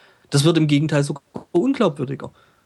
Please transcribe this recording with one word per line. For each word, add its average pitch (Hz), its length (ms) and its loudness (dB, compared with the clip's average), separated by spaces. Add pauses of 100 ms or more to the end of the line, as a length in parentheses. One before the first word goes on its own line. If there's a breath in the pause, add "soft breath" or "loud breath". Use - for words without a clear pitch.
(300 soft breath)
Das 143 140 4
wird 165 140 4
im 156 100 2
Gegenteil 147 360 0
sogar 143 180 -8 (300)
unglaubwürdiger.“ 151 800 -2 (340 soft breath)